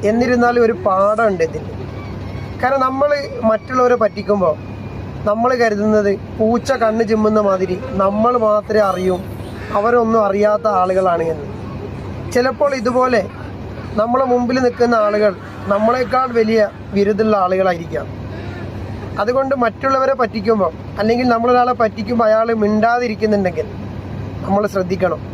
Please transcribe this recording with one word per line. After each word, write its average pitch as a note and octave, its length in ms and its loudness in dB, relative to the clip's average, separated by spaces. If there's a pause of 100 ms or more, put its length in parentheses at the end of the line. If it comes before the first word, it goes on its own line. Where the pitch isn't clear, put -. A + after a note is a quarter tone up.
എന്നിരുന്നാലും A#3+ 580 4
ഒരു A3+ 80 4
പാഠമുണ്ട് G3 720 2
ഇതിൽ. D#3 160 -6 (1000)
കാരണം C4 180 2
നമ്മൾ C4+ 360 2 (260)
മറ്റുള്ളവരെ B3 540 2
പറ്റിക്കുമ്പോൾ G3 600 0 (680)
നമ്മൾ A3+ 300 2
കരുതുന്നത് G#3+ 640 2 (200)
പൂച്ച A3+ 340 2
കണ്ണ് A3+ 320 2
ചിമ്മുന്ന G#3+ 360 2
മാതിരി F#3+ 380 0 (120)
നമ്മൾ G#3 480 2
മാത്രമേ G#3+ 420 2
അറിയൂ, F#3 380 0 (560)
അവരൊന്നും A3+ 520 2
അറിയാത്ത G#3 400 2
ആളുകളാണ് F#3 560 2
എന്ന്. D#3 240 -4 (880)
ചിലപ്പോൾ C4+ 420 0
ഇതുപോലെ B3 540 0 (680)
നമ്മളെ A#3+ 300 2
മുമ്പിൽ B3 340 2
നിൽക്കുന്ന A#3+ 360 2
ആളുകൾ G#3 400 2 (320)
നമ്മളെക്കാൾ A#3 600 2
വലിയ A3+ 420 2 (240)
വിരുദുള്ള G#3 440 2
ആളുകളായിരിക്കാം. F3+ 680 0 (1120)
അതുകൊണ്ട് C4 340 0
മറ്റുള്ളവരെ C4+ 600 0
പറ്റിക്കുമ്പോൾ, G#3+ 580 2 (260)
അല്ലെങ്കിൽ A#3+ 300 2
നമ്മളൊരാളെ B3 440 4
പറ്റിക്കുമ്പോൾ A3+ 520 0
അയാൾ A3 300 4
മിണ്ടാതിരിക്കുന്നുണ്ടെങ്കിൽ G#3+ 1120 0 (760)
നമ്മൾ G#3 240 0
ശ്രദ്ധിക്കണം. F#3 540 -2 (140)